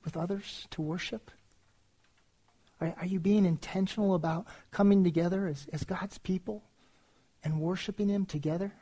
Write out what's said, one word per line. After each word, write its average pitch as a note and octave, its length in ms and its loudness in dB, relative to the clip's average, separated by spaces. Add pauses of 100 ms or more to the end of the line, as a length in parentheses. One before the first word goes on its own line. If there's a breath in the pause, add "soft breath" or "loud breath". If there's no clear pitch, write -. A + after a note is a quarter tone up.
with D#3+ 100 -8
others F#3+ 560 -6
to - 100 -6
worship? F3 500 -6 (1500)
Are, E3 180 -4
are F3 80 -6
you F#3+ 140 -2
being G3 260 4
intentional F#3+ 720 0
about E3 300 -2 (260 loud breath)
coming G3+ 320 8
together F3 440 2
as, C#3+ 260 -6
as D3+ 100 -4
God's F#3+ 340 -8
people G#3 460 -4 (800 soft breath)
and D#3 160 -2
worshiping F#3 480 -2
him G3+ 180 2
together? D#3+ 460 -2 (100)